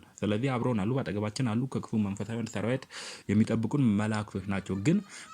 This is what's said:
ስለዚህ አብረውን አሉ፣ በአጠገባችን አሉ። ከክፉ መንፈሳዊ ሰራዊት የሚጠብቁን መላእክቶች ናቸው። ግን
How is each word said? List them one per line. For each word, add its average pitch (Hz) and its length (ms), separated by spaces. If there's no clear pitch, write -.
ስለዚህ 107 320
አብረውን 123 320
አሉ፣ 107 120
በአጠገባችን 107 560
አሉ። 113 180
ከክፉ 110 340
መንፈሳዊ 104 480
ሰራዊት 113 360
የሚጠብቁን 113 580
መላእክቶች 107 520
ናቸው። 95 340
ግን 156 180